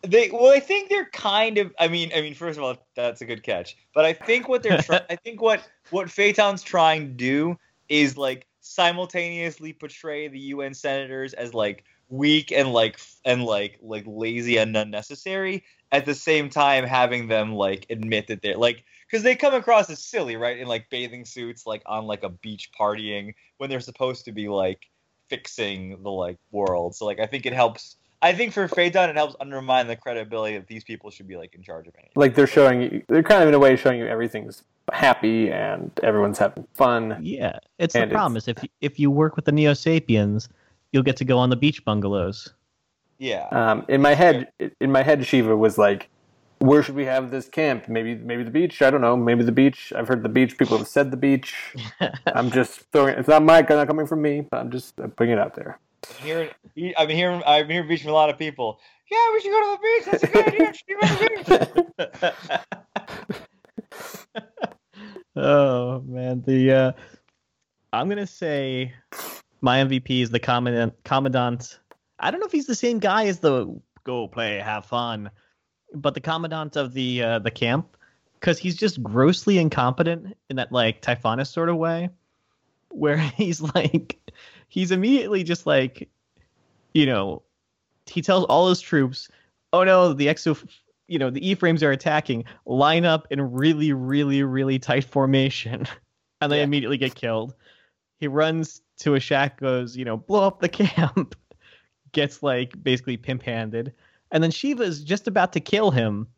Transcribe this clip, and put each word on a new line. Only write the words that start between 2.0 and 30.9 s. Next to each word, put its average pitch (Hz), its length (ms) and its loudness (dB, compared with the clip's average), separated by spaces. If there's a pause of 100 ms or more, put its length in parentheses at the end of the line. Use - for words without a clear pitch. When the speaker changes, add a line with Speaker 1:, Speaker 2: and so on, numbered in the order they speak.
Speaker 1:
I 156 60 -2
mean, 151 100 -8
first 160 260 -8
of 143 60 -8
all, 127 140 -6 (160)
that's 120 260 -4
a 120 60 -14
good 113 160 -10
catch. 90 340 -8 (180)
But 156 120 4
I 160 80 0
think 240 340 -2
what 254 140 0
they're 196 180 2
try-, 165 260 0
Speaker 2:
<laughs> - 40 -12
Speaker 1:
I 170 60 -6
think 220 260 -14
what, 220 200 0 (280)
what 180 200 -4
Phaeton's 202 520 0
trying 160 400 2
to 139 100 -12
do 139 460 -2 (320)
is, 147 260 2
like, 131 300 -6 (160)
simultaneously 170 1120 -4
portray 151 540 -12
the 135 100 -16
U 139 240 -10
N 139 100 -10
senators 135 640 -8
as, 120 180 -12
like, 104 320 -4 (240)
weak 147 420 0
and, 135 220 0
like, 113 220 2
f-, - 320 -20
and, 123 180 0
like, 104 380 -4
like, 107 240 -12
lazy 113 500 -4
and 110 180 0
unnecessary, 147 880 -8 (280)
at 139 140 0
the 143 80 -2
same 151 340 -2
time 139 380 2
having 123 420 0
them, 110 260 -2
like, 98 360 -2
admit 110 380 -6
that 104 120 -8
they're, 98 160 -6
like, 120 280 -2 (260)
'cause 220 120 -4
they 254 140 2
come 277 160 2
across 226 380 2
as 151 120 -14
silly, 135 340 -6
right, 120 200 -4
in, 123 100 -12
like, 117 220 -6
bathing 123 380 -10
suits, 120 400 -14
like, 107 180 -10
on, 110 220 -8
like, 104 160 -8
a 98 80 -8
beach 101 480 -16
partying 104 560 -6 (240)
when 139 100 -10
they're 131 120 -6
supposed 123 440 -8
to 120 80 -16
be, 104 160 -8
like, 98 400 -4 (400)
fixing 95 720 -10
the, 101 80 -10
like, 87 280 -8 (140)
world. 90 420 -2
So, - 100 -12
like, 104 160 -6
I 110 60 -2
think 123 180 -10
it 123 80 -4
helps. 120 440 -2 (240)
I 175 120 4
think 208 200 -4
for 196 140 -2
Phaeton, 175 440 0
it 147 60 -6
helps 151 220 -2
undermine 131 480 -2
the 117 80 -8
credibility 110 640 -8
that 92 80 -16
these 110 160 -16
people 107 280 -16